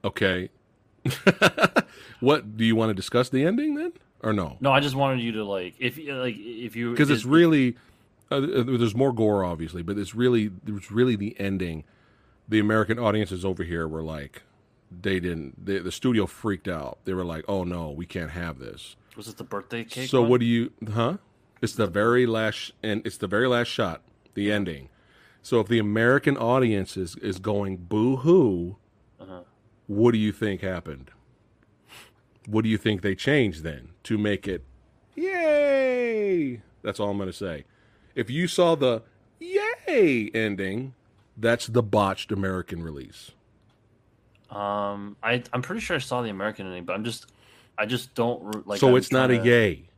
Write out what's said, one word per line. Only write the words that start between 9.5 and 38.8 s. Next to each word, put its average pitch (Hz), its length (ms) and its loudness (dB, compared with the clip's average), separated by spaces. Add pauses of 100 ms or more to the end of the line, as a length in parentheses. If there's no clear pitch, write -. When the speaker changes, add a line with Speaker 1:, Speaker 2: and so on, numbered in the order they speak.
Speaker 1:
but 98 160 -4
it's 98 160 -8
really, 117 380 2 (120)
it's 101 280 -10
really 120 240 4
the 101 240 -4
ending. 92 420 -2 (680)
The 107 120 4
American 107 400 2
audiences 101 440 0
over 92 200 -2
here 82 240 -4
were 80 160 -6
like, 76 380 -12 (460)
they 92 300 -2
didn't, 85 480 -6
they, 98 140 -2
the 87 100 -6
studio 110 360 2
freaked 98 420 -6
out. 76 380 -8
They 95 60 -4
were 92 120 -2
like, 82 240 -8
"Oh 95 160 -2
no, 85 260 -6
we 82 160 -10
can't 82 240 -8
have 82 300 -8
this." - 340 -16 (220)
Speaker 2:
Was 107 100 -16
it 107 100 -16
the - 80 -16
birthday 110 380 -8
cake 127 260 -10
Speaker 1:
So 139 120 4
Speaker 2:
one? 117 100 6
Speaker 1:
what 123 100 6
do 117 60 2
you, 117 240 0 (220)
huh? 117 240 0 (440)
It's 110 140 -4
the 107 140 0
very 117 360 4
last, 110 460 -2 (140)
and 107 200 -2
it's 104 120 -8
the 104 100 -6
very 107 220 2
last 120 200 2
shot, 90 340 -4 (320)
the 101 180 0
ending. 85 380 -4 (520)
So 120 160 0
if 104 80 2
the 113 140 4
American 120 560 2
audience 117 600 0
is, 90 200 -8
is 95 240 -6
going 101 380 -2
boo-hoo, 110 1000 2 (420)
Speaker 2:
Uh-huh. 95 220 -18 (480)
Speaker 1:
what 110 240 4
do 113 60 2
you 107 120 2
think 98 300 -4
happened? 80 500 -10 (1400)
What 110 160 2
do 110 40 2
you 110 80 2
think 101 260 0
they 98 120 0
changed 107 480 0
then 73 280 -12 (120)
to 110 160 -2
make 104 300 -2
it, 90 160 -6 (500)
"Yay"? 254 1500 0 (220)
That's 104 160 -6
all 101 120 0
I'm 101 80 -2
gonna 95 140 -4
say. 82 320 -8 (520)
If 117 140 -2
you 165 180 0
saw 170 260 4
the 127 280 2 (360)